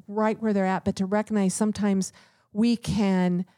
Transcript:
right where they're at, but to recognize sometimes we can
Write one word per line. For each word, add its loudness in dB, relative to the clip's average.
right -2
where 0
they're 2
at, -2
but -2
to -2
recognize 0
sometimes 0
we 2
can 0